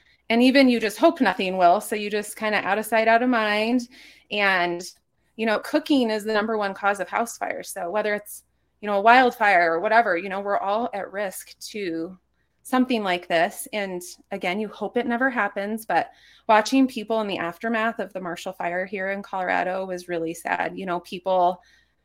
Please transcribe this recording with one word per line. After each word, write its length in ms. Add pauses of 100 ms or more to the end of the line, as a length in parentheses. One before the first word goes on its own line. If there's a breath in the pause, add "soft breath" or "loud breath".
(300 soft breath)
And 120
even 260
you 100
just 200
hope 220
nothing 360
will. 240
So 160
you 140
just 260
kinda 300
out 120
of 80
sight, 220
out 140
of 60
mind. 600 (420 loud breath)
And, 520 (540)
you 100
know, 140
cooking 500
is 140
the 80
number 260
one 160
cause 260
of 80
house 300
fires. 320
So 200
whether 240
it's, 300 (360)
you 60
know, 120
a 40
wildfire 680
or 80
whatever, 360
you 120
know, 120
we're 180
all 360
at 180
risk 460 (120)
to 460 (460)
something 400
like 240
this. 460
And 300 (280)
again, 300
you 80
hope 280
it 100
never 240
happens, 560
but 240 (380 soft breath)
watching 380
people 340
in 60
the 120
aftermath 600
of 140
the 80
Marshall 320
Fire 340
here 240
in 120
Colorado 640
was 220
really 260
sad. 440
You 60
know, 160
people, 600 (420 soft breath)